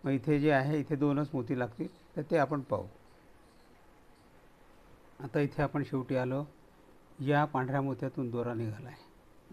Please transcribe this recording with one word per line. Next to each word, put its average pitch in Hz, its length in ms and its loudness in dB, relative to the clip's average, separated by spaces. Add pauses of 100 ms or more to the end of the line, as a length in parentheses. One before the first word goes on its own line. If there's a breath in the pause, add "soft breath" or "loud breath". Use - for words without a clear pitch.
मग 135 80 0
इथे 143 280 2
जे 151 120 4
आहे, 143 280 2
इथे 143 160 -2
दोनच 143 380 2
मोती 127 260 -2
लागतील, - 560 -6
तर 165 60 -4
ते 151 160 2
आपण 143 240 2
पाहू. 98 260 -4 (2250)
आता 139 200 -2
इथे 143 220 0
आपण 143 220 0
शेवटी 131 320 -2
आलो, 131 300 0 (760)
या 143 260 4
पांढऱ्या 135 360 0
मोत्यातून 131 480 -4
दोरा 120 240 -2
निघाला 113 360 -4
आहे, - 160 -20 (480)